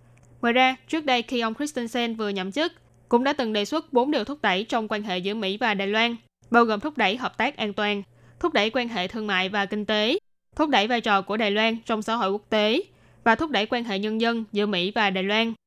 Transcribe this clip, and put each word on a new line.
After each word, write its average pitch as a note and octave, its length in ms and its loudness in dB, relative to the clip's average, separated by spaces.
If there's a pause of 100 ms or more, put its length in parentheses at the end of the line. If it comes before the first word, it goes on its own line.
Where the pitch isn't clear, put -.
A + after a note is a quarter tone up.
(420)
Ngoài A#3 120 2
ra, B3+ 220 4 (120)
trước D4+ 180 -4
đây B3 160 2
khi A#3+ 180 -4
ông A3+ 140 -2
Christensen A#3+ 600 -4
vừa G#3+ 140 -4
nhậm G3 220 -4
chức, E4 220 -2 (360)
cũng A#3+ 140 4
đã C#4+ 100 2
từng A#3 200 -2
đề G#3 120 0
xuất D#4 280 -4
bốn B3+ 180 2
điều B3 120 0
thúc C#4+ 180 -8
đẩy G3 220 2
trong A3+ 240 -2
quan G#3 160 -4
hệ F#3 140 -4
giữa G3 160 -4
Mỹ G3+ 240 -4
và A3+ 160 0
Đài G3 140 -2
Loan, A3+ 280 0 (360)
bao A#3 140 6
gồm G#3+ 140 0
thúc D4+ 180 -6
đẩy G#3+ 200 2
hợp - 200 -6
tác B3+ 200 -2
an G#3+ 160 -6
toàn, G#3 300 -2 (360)
thúc E4 140 -2
đẩy A3 160 2
quan A#3+ 200 -2
hệ G3 180 -4
thương A3 200 -6
mại F#3+ 220 0
và G3+ 160 0
kinh G#3 200 -4
tế, A3 320 2 (380)
thúc D4+ 140 0
đẩy A3 180 4
vai A#3 140 0
trò G3+ 200 2
của G3 160 -4
Đài G#3+ 140 0
Loan A3+ 340 2
trong A3 160 -2
xã A3+ 140 -4
hội G3 160 0
quốc G#3 180 -4
tế A3 320 2 (420)
và A3+ 120 6
thúc D#4 160 -2
đẩy G#3+ 140 0
quan A#3+ 180 -2
hệ G3 160 -2
nhân A3 220 -2
dân A#3 300 0
giữa G#3 140 0
Mỹ G3+ 300 0
và G#3 140 2
Đài F#3+ 140 0
Loan. A3 300 0 (140)